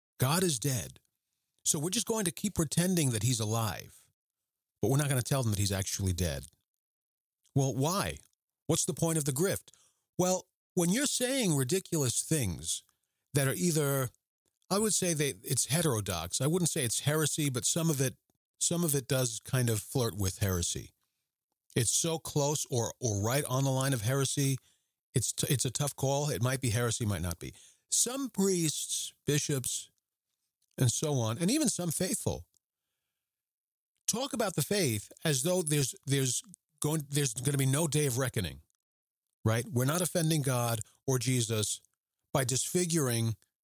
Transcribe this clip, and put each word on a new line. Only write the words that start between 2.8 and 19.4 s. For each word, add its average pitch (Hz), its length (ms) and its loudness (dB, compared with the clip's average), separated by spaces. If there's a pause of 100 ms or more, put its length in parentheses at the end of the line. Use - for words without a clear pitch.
that 107 140 0
he's 123 160 2
alive, 110 600 -4 (800)
but 104 100 2
we're 135 80 4
not 147 100 0
gonna 131 140 0
tell 139 200 0
them 113 80 0
that 101 80 0
he's 101 140 0
actually 95 400 0
dead." 80 320 -2 (1120)
Well, 135 200 0
why? 131 420 -2 (500)
What's 160 180 0
the 170 100 -2
point 160 240 0
of 151 60 -2
the 143 80 -2
grift? 151 380 -2 (480)
Well, 180 280 2 (280)
when 170 160 4
you're 254 160 2
saying 247 480 0
ridiculous 139 640 0
things 92 640 -2 (500)
that 135 140 2
are 135 80 0
either, 139 560 0 (600)
I 196 80 0
would 214 160 2
say 175 200 0
that 143 280 0
it's - 240 0
heterodox. 107 720 0
I 131 80 2
wouldn't 170 220 2
say 156 120 -2
it's 117 180 -2
heresy, 151 500 0
but 123 140 -2
some 165 260 2
of 139 100 0
it, 131 140 0 (440)
some 170 240 0
of 147 120 2
it 131 120 -2
does 127 380 0